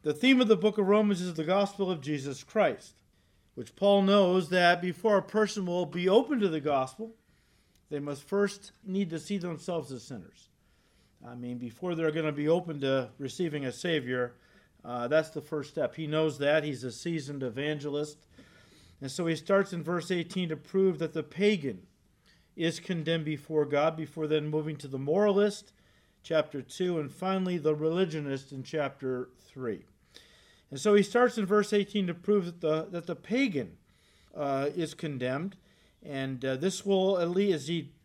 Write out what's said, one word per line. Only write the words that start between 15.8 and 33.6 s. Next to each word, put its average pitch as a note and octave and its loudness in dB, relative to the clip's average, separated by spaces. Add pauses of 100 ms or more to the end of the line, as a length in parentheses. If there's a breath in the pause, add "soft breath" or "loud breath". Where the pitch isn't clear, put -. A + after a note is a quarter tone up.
He D#3+ -8
knows D#3 0
that. D3 2
He's C3 -6
a B2+ -6
seasoned C#3+ -6
evangelist. D3 -6 (760 loud breath)
And C3+ -10
so E3+ -4
he E3 0
starts G3 2
in E3 -8
verse F3 -4
eighteen F3 -2
to D#3 -4
prove F#3+ 2
that D#3 -4
the D#3 -4
pagan D3 0 (680 soft breath)
is E3+ -2
condemned E3 -4
before D3+ -2
God, D3 2
before D#3 -6
then D3+ 0
moving D3+ -4
to C#3+ -14
the C3+ -8
moralist, G3+ 2 (520 soft breath)
chapter D3+ 0
two, F3 -2
and C#3+ -4
finally F#3 -2
the D#3 2
religionist D#3 -2
in C3 -10
chapter C3+ -4 (100)
three. A#2+ -8 (880 soft breath)
And C#3 -10
so G#3 4
he G3+ 6
starts A#3+ 2
in G3+ 0
verse G#3 2
eighteen G3+ 0
to E3+ -4
prove G3 2
that F3 -12
the, D#3 0
that E3+ -8
the E3+ -6
pagan, F3 -2 (580 soft breath)